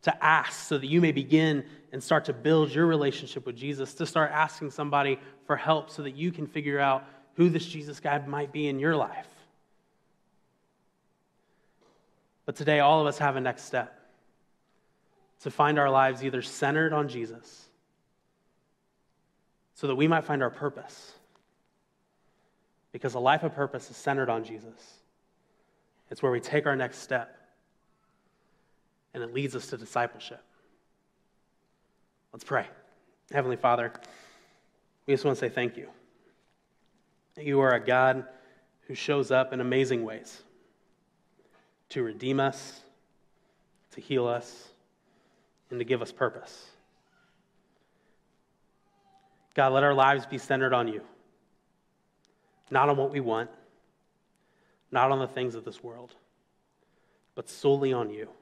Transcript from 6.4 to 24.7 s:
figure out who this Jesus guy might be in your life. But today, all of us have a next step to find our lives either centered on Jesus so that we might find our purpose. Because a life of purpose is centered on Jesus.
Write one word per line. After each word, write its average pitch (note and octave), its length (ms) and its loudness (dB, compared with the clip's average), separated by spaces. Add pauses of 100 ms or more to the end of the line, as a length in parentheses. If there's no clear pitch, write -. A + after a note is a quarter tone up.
figure C#3+ 340 -4
out C3+ 260 2 (300)
who F3 140 6
this E3+ 160 -2
Jesus D3 340 -12
guy C#3+ 200 -2
might C#3+ 320 -6
be D3 160 -2
in C#3 100 -2
your D#3 180 2
life. - 340 -4 (3250)
But D3 100 -6
today, D3 260 4
all D3+ 200 8
of D3 60 2
us C#3+ 100 -2
have C#3+ 180 0
a C3 60 -2
next B2+ 220 -4
step - 360 -4 (1400)
to - 100 -8
find D3+ 300 4
our C#3+ 100 4
lives C3 340 4
either C3 200 -4
centered D#3 500 0
on D3 140 0
Jesus A#2 600 -12 (2000)
so - 140 -6
that C3+ 80 0
we C#3+ 120 4
might D#3+ 180 2
find C#3+ 180 0
our A#2+ 80 0
purpose. - 640 -10 (1800)
Because B2 240 -6
a B2 40 -4
life C#3 220 4
of D#3+ 140 -4
purpose C3+ 340 -6
is - 80 -20
centered C3+ 320 -2
on A2+ 140 -2
Jesus. A2 560 -18 (1120)